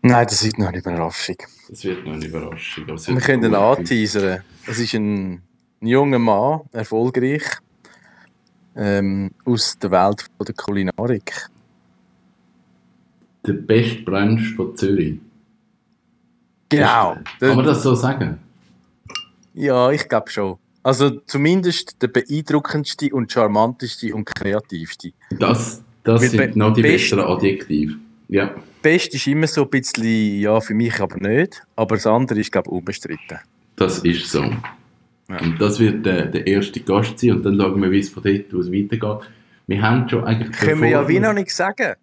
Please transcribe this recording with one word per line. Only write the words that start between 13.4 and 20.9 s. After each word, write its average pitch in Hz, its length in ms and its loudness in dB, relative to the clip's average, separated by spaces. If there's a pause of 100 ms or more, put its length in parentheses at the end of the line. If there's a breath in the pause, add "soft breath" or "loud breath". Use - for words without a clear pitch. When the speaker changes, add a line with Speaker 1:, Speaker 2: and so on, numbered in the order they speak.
Speaker 2:
Der 104 80 0
beste - 480 0
Brunch 101 520 0
von - 220 -6
Zürich. 98 420 0 (1500)
Speaker 1:
Genau. 117 460 2
Speaker 2:
Ist, - 260 -12
kann 131 160 4
man 127 80 4
das 131 180 2
so 131 120 4
sagen? 117 440 -2 (1160)
Speaker 1:
Ja, 127 360 2
ich 147 180 -2
glaub 110 220 0
schon. 95 280 -4 (260)
Also 135 260 4 (160)